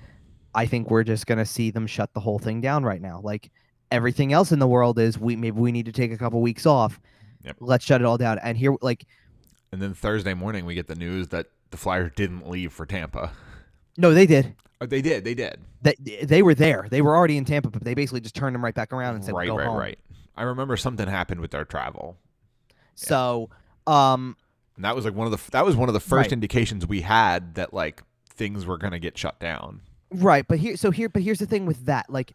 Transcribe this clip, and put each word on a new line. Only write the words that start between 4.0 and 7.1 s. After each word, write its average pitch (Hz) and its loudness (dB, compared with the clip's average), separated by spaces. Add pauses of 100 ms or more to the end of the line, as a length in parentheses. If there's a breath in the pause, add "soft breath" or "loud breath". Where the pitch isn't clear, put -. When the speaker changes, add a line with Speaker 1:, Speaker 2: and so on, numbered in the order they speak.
Speaker 1:
else 175 6
in 151 4
the 131 4
world 123 4
is, 113 2
"We, 117 -2
maybe 113 -4
we 120 2
need 117 -4
to 113 -12
take 117 -2
a 113 -10
couple 117 -2
weeks 120 0
off. 135 4 (420 soft breath)